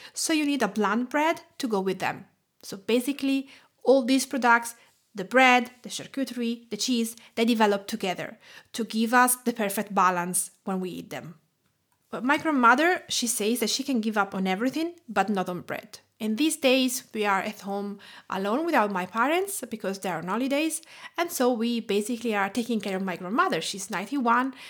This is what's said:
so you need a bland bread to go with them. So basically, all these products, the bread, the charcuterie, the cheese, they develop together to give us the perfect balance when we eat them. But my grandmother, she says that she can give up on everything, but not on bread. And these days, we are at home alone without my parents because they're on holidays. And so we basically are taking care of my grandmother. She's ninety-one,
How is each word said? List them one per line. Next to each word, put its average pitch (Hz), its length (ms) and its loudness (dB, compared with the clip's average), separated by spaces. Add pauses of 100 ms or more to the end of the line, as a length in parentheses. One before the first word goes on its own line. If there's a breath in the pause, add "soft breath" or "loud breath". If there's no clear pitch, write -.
(140 loud breath)
so - 180 -2
you 302 140 2
need 285 160 0
a 208 60 2
bland 214 400 0
bread 311 320 0 (180)
to 277 80 -4
go 214 140 0
with 190 180 -2
them. - 280 -4 (360)
So - 140 -14
basically, 269 720 0 (340 loud breath)
all 262 220 6
these 262 200 4
products, 233 520 2 (400 soft breath)
the 190 80 -4
bread, 247 460 6 (120)
the 214 60 -14
charcuterie, 240 840 -6
the 208 60 -6
cheese, 233 400 0 (180 loud breath)
they 226 100 0
develop 214 440 4
together 180 500 -6 (340 loud breath)
to 233 120 -4
give 220 280 -2
us 247 220 6
the - 180 -2
perfect 208 400 -2
balance 180 600 2 (120)
when 190 140 -2
we 185 120 -6
eat 170 200 -12
them. 147 240 -12 (720)
But 196 140 -8
my 277 160 2
grandmother, 302 680 4
she - 180 -2
says 226 320 0
that 220 120 -2
she - 120 -2
can 254 180 -2
give 214 160 -2
up 196 160 0
on 190 140 -2
everything, 262 480 -2 (140)
but 202 200 0
not 190 200 -2
on 180 140 -6
bread. - 360 -12 (220)
And 220 180 -4
these 302 180 2
days, 262 460 2 (100)
we 208 140 -2
are 190 140 2
at 208 220 -8
home 196 360 -8 (320 loud breath)
alone 208 340 -2
without 240 280 2
my 185 140 -4
parents 311 640 -2
because 196 300 -6
they're 180 200 -6
on 165 100 -8
holidays. 277 540 -2 (360 loud breath)
And 349 140 -2
so 247 200 2
we 233 280 -2
basically 220 540 -2
are 196 140 0
taking 226 320 -2
care 196 160 -4
of 185 60 -4
my 185 140 -4
grandmother. 220 440 0
She's 190 300 -8
ninety-one, 240 640 0 (160 loud breath)